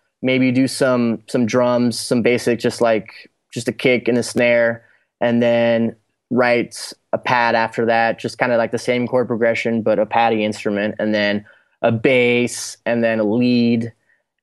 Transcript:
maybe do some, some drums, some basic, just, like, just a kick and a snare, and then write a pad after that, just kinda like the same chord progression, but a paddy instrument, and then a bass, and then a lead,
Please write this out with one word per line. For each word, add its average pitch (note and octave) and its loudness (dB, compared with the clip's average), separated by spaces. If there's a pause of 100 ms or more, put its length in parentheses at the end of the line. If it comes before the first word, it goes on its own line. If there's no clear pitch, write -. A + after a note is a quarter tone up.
(220)
maybe B2+ 2
do C3 2
some, A#2+ 0
some B2 0
drums, B2 0
some B2 -2
basic, A#2+ 0
just, A#2+ -2
like, A2+ -2 (200)
just - -10
a A#2 -2
kick B2 0
and A#2+ 2
a A#2 0
snare, A#2+ 0 (340)
and A#2+ 0
then A#2 0 (340)
write A#2+ -2 (200)
a A2+ -2
pad A#2 0
after A2+ -2
that, A2+ 0
just - -8
kinda B2 0
like A2+ 0
the A#2+ -4
same B2 -2
chord B2 0
progression, A#2 -2
but G#2+ 0
a G#2+ 2
paddy A#2 0
instrument, G#2+ -4
and G#2+ -2
then G#2 -2 (380)
a A#2 2
bass, A#2+ 0
and A#2 0
then A2+ 0
a A2 0
lead, A#2 0 (520)